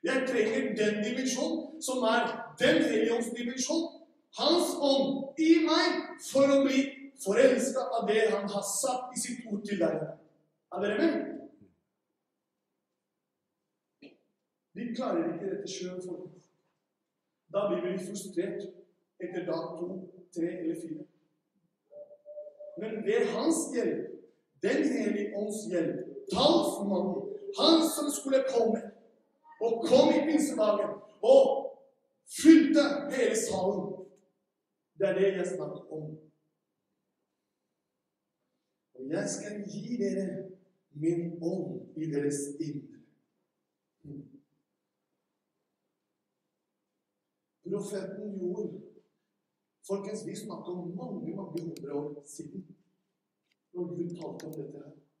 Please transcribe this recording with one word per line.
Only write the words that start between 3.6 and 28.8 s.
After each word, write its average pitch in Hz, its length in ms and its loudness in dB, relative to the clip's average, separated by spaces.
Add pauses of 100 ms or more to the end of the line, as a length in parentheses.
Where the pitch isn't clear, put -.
hans 320 380 2 (100)
ånd - 560 2
i 320 140 6 (100)
meg, 320 380 2 (240)
for 277 260 4
å 277 140 6
bli 269 180 2 (400)
forelsket 240 760 4
av 202 100 -2
det 220 220 4
han 196 180 -2
har 202 160 -4
sagt - 480 -2
i - 80 -6
sitt - 240 -8
ord 202 220 -6
til 202 100 -2
deg. 156 240 0 (720)
Er 190 100 -4
dere 208 160 0
med? - 220 2 (3500)
Vi 226 220 -8
klarer 185 340 -2
ikke 196 220 -6
dette - 180 -8
selv, 180 320 -8
folkens. 160 360 -12 (1120)
Da 202 160 0
blir 175 160 0
vi 185 160 -2
frustrert 202 600 -6 (580)
etter 175 260 -6
dag 175 300 -4
to, 175 120 -6 (460)
tre 170 140 -2
eller 165 320 -6
fire. 151 240 -10 (1800)
Men 220 240 -6
ved - 300 2
hans 269 400 0
hjelp, 220 340 -2 (560)
den 247 240 2
Hellige 208 480 -2
Ånds 214 320 -4
hjelp, 170 400 -2 (240)
talsmannen, 196 960 2 (300)
han 320 340 6
som 285 180 -4
skulle 269 380 2
komme, 226 320 2 (800)